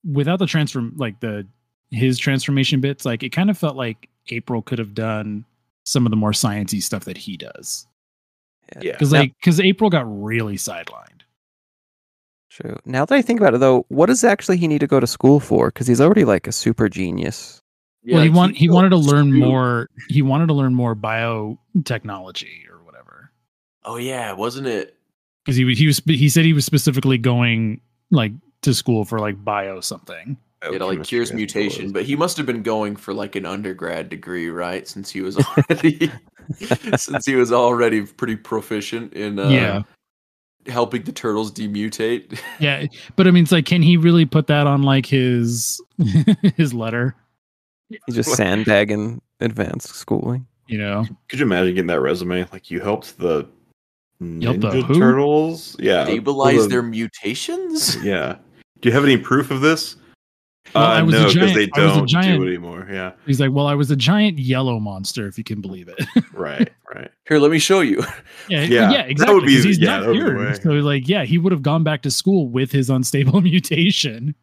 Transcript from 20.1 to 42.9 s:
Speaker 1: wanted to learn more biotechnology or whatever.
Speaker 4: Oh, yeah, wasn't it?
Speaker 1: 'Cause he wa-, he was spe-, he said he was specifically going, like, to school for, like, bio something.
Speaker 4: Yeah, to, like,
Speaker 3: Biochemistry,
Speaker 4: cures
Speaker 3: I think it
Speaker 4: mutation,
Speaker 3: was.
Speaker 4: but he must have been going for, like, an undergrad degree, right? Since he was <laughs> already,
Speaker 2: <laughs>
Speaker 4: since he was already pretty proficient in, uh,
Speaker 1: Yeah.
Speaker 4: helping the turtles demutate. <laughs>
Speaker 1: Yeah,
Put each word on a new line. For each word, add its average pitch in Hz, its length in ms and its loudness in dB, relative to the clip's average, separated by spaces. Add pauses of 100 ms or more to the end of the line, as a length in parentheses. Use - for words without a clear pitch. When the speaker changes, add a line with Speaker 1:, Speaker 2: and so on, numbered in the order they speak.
Speaker 1:
wanted 139 260 0
to 160 60 2
learn 135 220 0
more 120 200 0
biotechnology 107 1700 -8
or 85 140 -20
whatever. - 480 -20 (540)
Speaker 4:
Oh, 117 120 -10
yeah, 123 360 -8
wasn't 120 340 -6
it? 107 280 -6 (500)
Speaker 1:
'Cause 131 100 0
he 127 100 2
wa-, 127 80 0
he 147 140 4
was 143 100 2
spe-, - 140 -2
he 147 180 4
said 160 160 4
he 165 80 4
was 143 120 0
specifically 131 520 0
going, 117 640 0 (300)
like, 113 220 2 (280)
to 135 120 2
school 113 300 0
for, 110 160 -6
like, 101 240 -6
bio 98 380 -6
something. 92 560 -12 (260)
Speaker 4:
Yeah, 87 140 -8
to, 92 80 -6
like, 92 140 -4
Speaker 3:
Biochemistry, 82 180 -8
Speaker 4:
cures 117 140 -2
Speaker 3:
I 117 40 -10
think 110 140 -4
it - 60 -10
Speaker 4:
mutation, 104 300 -4
Speaker 3:
was. 98 80 -10
Speaker 4:
but 98 120 -4
he 139 100 -4
must 170 220 -4
have 151 80 -6
been 117 180 -6
going 107 320 -4
for, - 180 -12
like, 104 220 -10
an 95 100 -8
undergrad 87 640 -10
degree, 87 400 -10
right? 87 380 -8
Since 98 220 -16
he 95 120 -10
was 95 160 -6
<laughs> - 200 0
already, 156 540 0 (380)
Speaker 2:
<laughs> - 460 -6
Speaker 4:
since - 300 -4
he 135 100 0
was 123 160 2
already 120 520 2
pretty 110 340 -6
proficient 110 760 -8
in, 104 260 -8
uh, 98 100 0
Speaker 1:
Yeah. 110 320 2 (840)
Speaker 4:
helping 120 360 -4
the - 80 -10
turtles 107 400 -6
demutate. 107 880 -6 (100)
<laughs> - 120 -18
Speaker 1:
Yeah, 143 240 -2 (320)